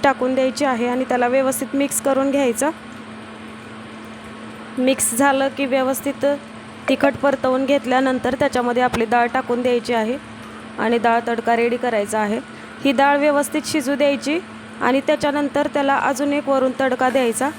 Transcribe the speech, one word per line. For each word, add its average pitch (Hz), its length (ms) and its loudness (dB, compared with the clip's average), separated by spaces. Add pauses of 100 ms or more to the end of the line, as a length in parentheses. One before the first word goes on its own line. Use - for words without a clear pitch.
टाकून 262 300 2
द्यायची 262 300 0
आहे 240 240 0
आणि 254 160 -2
त्याला 247 240 0
व्यवस्थित 262 460 0
मिक्स 277 280 0
करून 277 280 2
घ्यायचं. 269 400 0 (2000)
मिक्स 254 360 2
झालं 269 340 4
की 277 180 -2
व्यवस्थित 262 580 0 (640)
तिखट 269 280 2
परतवून 262 480 2
घेतल्यानंतर 254 680 2
त्याच्यामध्ये 254 480 0
आपली 240 220 2
डाळ 240 220 4
टाकून 247 360 -2
द्यायची 240 320 2
आहे 226 220 0 (640)
आणि 226 200 2
डाळ 233 280 4
तडका 233 300 0
रेडी 233 200 2
करायचा 214 440 0
आहे. 214 180 0 (460)
ही 277 80 4
डाळ 277 260 4
व्यवस्थित 285 460 2
शिजू 285 300 0
द्यायची 285 440 2 (420)
आणि 254 200 4
त्याच्यानंतर 294 760 0
त्याला 277 240 2
अजून 277 340 0
एक 285 160 -2
वरून 262 320 2
तडका 254 300 2
द्यायचा. 254 480 0